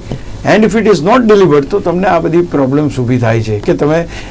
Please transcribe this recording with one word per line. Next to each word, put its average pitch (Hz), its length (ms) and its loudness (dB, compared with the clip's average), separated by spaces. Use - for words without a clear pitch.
and 208 160 4
if 180 80 0
it 214 120 0
is 180 180 2
not 233 240 2
delivered 180 340 4
તો 196 180 -2
તમને 180 260 -2
આ 175 120 2
બધી 165 240 0
પ્રોબ્લેમ્સ 143 560 -2
ઊભી 123 200 0
થાય 113 240 0
છે 104 160 -4
કે - 160 -2
તમે 160 320 0